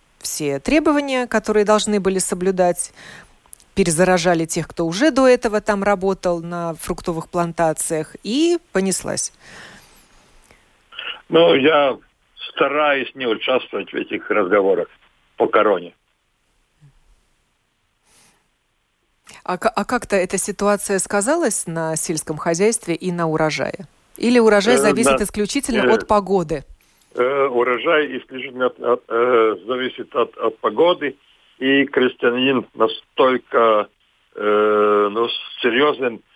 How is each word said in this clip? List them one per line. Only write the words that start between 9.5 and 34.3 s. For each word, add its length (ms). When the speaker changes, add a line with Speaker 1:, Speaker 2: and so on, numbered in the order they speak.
Speaker 2:
Ну, 240
я 420
стараюсь 640
не 140
участвовать 680
в 20
этих 360
разговорах 560
по 100
короне. 460
Speaker 1:
А 140
ка-, 120
а 160
как-то 300
эта 220
ситуация 640
сказалась 680
на 280
сельском 420
хозяйстве 580
и 160
на 160
урожае? 600
Или 220
урожай 360
Speaker 2:
Э, 20
Speaker 1:
зависит 400
Speaker 2:
да. 60
Speaker 1:
исключительно 600
Speaker 2:
Э, 100
Speaker 1:
от 140
погоды? 560
Speaker 2:
э, 340
урожай 720
исключительно 500
от, 120
от, 280
э, 480
зависит 480
от, 220
от 220
погоды, 560
и 260
крестьянин 800
настолько, 1120